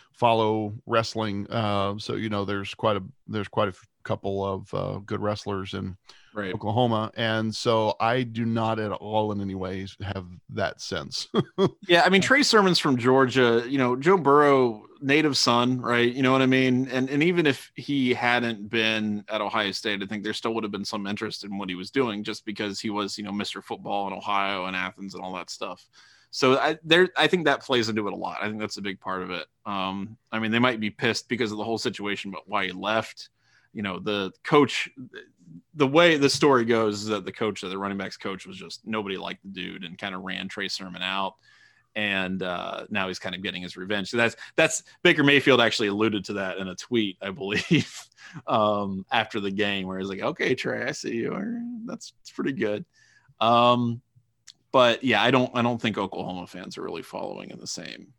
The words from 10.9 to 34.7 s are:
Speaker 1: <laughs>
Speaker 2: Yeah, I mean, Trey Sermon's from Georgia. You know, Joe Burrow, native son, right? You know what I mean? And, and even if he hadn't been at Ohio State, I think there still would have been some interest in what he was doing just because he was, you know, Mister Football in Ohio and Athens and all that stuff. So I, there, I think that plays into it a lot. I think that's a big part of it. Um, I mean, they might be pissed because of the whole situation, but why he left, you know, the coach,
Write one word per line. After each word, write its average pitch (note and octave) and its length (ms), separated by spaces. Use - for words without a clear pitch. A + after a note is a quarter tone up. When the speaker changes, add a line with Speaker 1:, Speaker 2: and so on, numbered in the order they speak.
Speaker 1:
<laughs> A#3 40
Speaker 2:
Yeah, E3+ 180
I F3 40
mean, F#3 120
Trey C4+ 220
Sermon's F#3+ 360
from C#3 180
Georgia. B2 720
You C#3 120
know, B2 160
Joe D3+ 220
Burrow, C#3 640
native C#3+ 360
son, B2 440
right? A#2+ 320
You C3+ 80
know C3 100
what C3 120
I - 20
mean? C3 460
And, C3 180
and C#3+ 140
even E3+ 240
if - 280
he C3 380
hadn't A#2 560
been G#2+ 580
at A2 140
Ohio G2+ 300
State, G2+ 320
I - 20
think G2 180
there G#2+ 100
still A2+ 200
would A2+ 100
have G#2 80
been G2+ 140
some G2+ 220
interest G#2+ 360
in G2+ 140
what G2+ 100
he F2+ 60
was F#2 160
doing A2 340
just G#2+ 220
because G#2 340
he A2 120
was, G2+ 260
you G#2 60
know, G2+ 80
Mister G2+ 300
Football G2+ 460
in G2 60
Ohio G2 520
and F#2 100
Athens F#2 400
and F2+ 80
all F#2 100
that F2 160
stuff. - 340
So C3 300
I, D#3 240
there, E3+ 340
I D3+ 80
think E3 200
that C#3 180
plays A#2+ 260
into G#2+ 180
it F#2 60
a F#2 40
lot. F2+ 240
I G#2 60
think G#2+ 120
that's G#2+ 180
a G2+ 60
big G2 160
part F#2 240
of F2+ 80
it. E2+ 160
Um, G2 500
I A2+ 60
mean, A2 140
they A#2 80
might B2 200
be G#2+ 120
pissed - 360
because A2+ 240
of G#2+ 60
the G#2 60
whole A2+ 160
situation, G2+ 500
but F2+ 180
why G2 200
he F#2 40
left, G2+ 580
you A2 80
know, F#2+ 180
the G2+ 320
coach, - 460